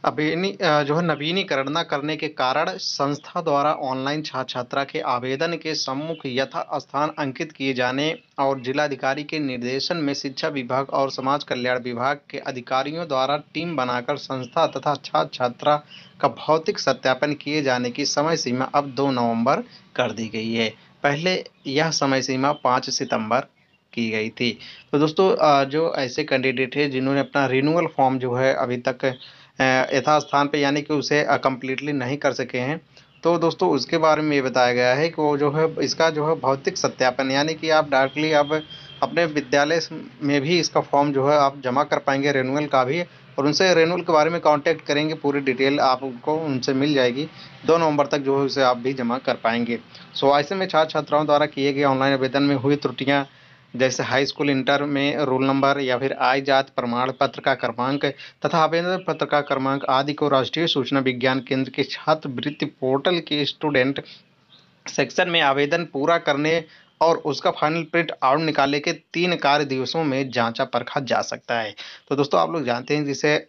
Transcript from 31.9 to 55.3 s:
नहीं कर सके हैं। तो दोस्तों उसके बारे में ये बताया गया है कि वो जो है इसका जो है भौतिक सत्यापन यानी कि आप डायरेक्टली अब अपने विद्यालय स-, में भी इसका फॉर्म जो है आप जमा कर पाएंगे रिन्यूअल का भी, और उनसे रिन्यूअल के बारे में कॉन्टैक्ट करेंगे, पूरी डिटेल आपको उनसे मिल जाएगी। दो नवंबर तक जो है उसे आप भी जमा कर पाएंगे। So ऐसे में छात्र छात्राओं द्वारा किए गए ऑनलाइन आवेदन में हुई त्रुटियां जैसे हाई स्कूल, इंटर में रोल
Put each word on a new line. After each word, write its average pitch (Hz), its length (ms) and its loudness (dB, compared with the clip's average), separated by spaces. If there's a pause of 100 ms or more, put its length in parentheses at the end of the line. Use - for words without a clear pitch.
नहीं 135 260 -2
कर 143 160 -2
सके 127 240 -6
हैं। 139 240 -4 (420)
तो 170 140 4
दोस्तों 165 320 0
उसके 151 280 0
बारे 156 240 4
में 151 140 0
ये 139 60 2
बताया 123 320 2
गया 123 200 4
है 156 160 2
कि 160 120 -4
वो 147 160 2
जो 143 140 2
है 156 320 0
इसका 160 260 2
जो 151 180 -2
है 160 80 2
भौतिक 139 420 0
सत्यापन 131 540 0
यानी 147 220 0
कि 156 160 -4
आप 156 200 4
डायरेक्टली 139 420 2
अब 151 320 2 (400)
अपने 151 220 0
विद्यालय 147 540 2
स-, 156 100 -6 (320)
में 143 200 2
भी 165 180 2
इसका 151 220 0
फॉर्म 143 320 2
जो 135 140 2
है 151 100 4
आप 139 240 2
जमा 131 220 0
कर 147 140 0
पाएंगे 139 340 0
रिन्यूअल 135 340 0
का 131 180 2
भी, 151 180 -2
और - 440 -6
उनसे 175 280 4
रिन्यूअल 165 280 4
के 170 120 0
बारे 151 160 6
में 170 120 -2
कॉन्टैक्ट 151 440 2
करेंगे, 151 280 0
पूरी 143 260 0
डिटेल 139 400 2
आपको 131 560 0
उनसे 143 380 -2
मिल 143 200 2
जाएगी। 131 340 2 (380)
दो 160 120 4
नवंबर 147 280 4
तक 147 140 0
जो 139 200 2
है 139 60 2
उसे 135 160 0
आप 123 160 4
भी 127 160 -2
जमा 123 240 -2
कर 127 180 -2
पाएंगे। 117 440 0 (360)
So 143 240 4
ऐसे 147 160 -2
में 190 120 -2
छात्र 160 220 2
छात्राओं 147 360 0
द्वारा 147 200 4
किए 139 280 -2
गए 143 100 0
ऑनलाइन 135 300 2
आवेदन 135 300 0
में 143 120 2
हुई 139 200 2
त्रुटियां 139 480 0 (520)
जैसे 127 280 0
हाई 135 220 2
स्कूल, 143 240 -2
इंटर 139 340 0
में 143 340 0
रोल 131 280 0